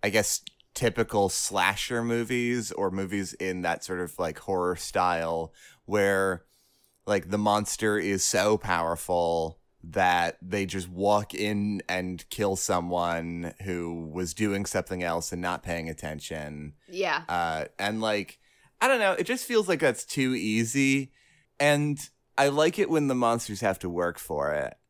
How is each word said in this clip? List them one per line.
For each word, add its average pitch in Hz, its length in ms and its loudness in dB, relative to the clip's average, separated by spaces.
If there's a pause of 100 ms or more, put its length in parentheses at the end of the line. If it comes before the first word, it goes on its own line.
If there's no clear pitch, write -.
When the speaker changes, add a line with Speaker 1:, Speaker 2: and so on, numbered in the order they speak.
Speaker 1:
I 104 60 2
guess 104 320 2 (340)
typical 107 540 2
slasher 98 720 0
movies 120 680 0
or 95 200 -2
movies 95 420 -4
in 92 300 -4
that 85 200 -2
sort 90 180 -6
of, 85 180 -8
like, 82 200 -2
horror 90 360 0
style 82 760 -2 (320)
where, 98 580 2 (640)
like, 95 240 0
the 104 80 0
monster 104 580 2
is 95 260 0
so 104 360 4
powerful 85 1000 0 (240)
that 87 580 2
they 98 240 -2
just 92 240 -8
walk 101 440 2
in 104 540 -2
and 92 420 -4
kill 98 260 0
someone 85 1040 -2
who 85 520 -6
was 90 200 -4
doing 101 320 0
something 92 380 -4
else 85 280 -2
and 87 100 -6
not 90 220 -4
paying 85 260 -4
attention. 76 840 -10 (160)
Speaker 2:
Yeah. 175 400 -2
Speaker 1:
Uh, 82 360 0 (120)
and, 104 240 -2
like, 104 380 -2 (420)
I 240 60 4
don't 262 120 4
know, 196 140 4
it 180 100 -2
just 247 220 -4
feels 214 240 2
like 160 100 4
that's 139 260 2
too 131 300 0
easy. 120 760 2 (480)
And 147 380 4 (400)
I 139 120 6
like 156 280 4
it 202 120 2
when 151 180 4
the 131 80 2
monsters 117 460 0
have 98 180 0
to 92 100 -4
work 87 300 -2
for 73 340 -2
it. 71 220 -2 (140)